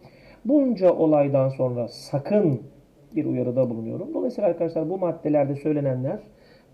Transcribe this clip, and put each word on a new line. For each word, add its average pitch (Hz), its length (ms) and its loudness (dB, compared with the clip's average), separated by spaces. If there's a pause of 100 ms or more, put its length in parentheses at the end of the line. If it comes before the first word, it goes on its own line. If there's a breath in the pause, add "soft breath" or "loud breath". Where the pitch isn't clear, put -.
(460 loud breath)
Bunca 226 480 4
olaydan 143 560 4
sonra 123 380 -2
sakın 143 760 0 (540)
bir 147 100 -2
uyarıda 127 440 0
bulunuyorum. 117 440 -8
Dolayısıyla 214 360 -2
arkadaşlar 160 400 -2
bu 185 80 -4
maddelerde 147 580 0
söylenenler 139 640 -2 (540 soft breath)